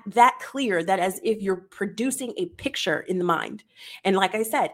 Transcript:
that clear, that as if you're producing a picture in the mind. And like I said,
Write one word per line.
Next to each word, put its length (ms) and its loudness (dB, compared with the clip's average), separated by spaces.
that 360 6
clear, 420 -2
that 160 2
as 240 0
if 180 0
you're 140 0
producing 840 -4
a 100 -4
picture 520 -4
in 180 -4
the 60 0
mind. 400 0
And 120 2
like 200 2
I 80 -2
said, 300 0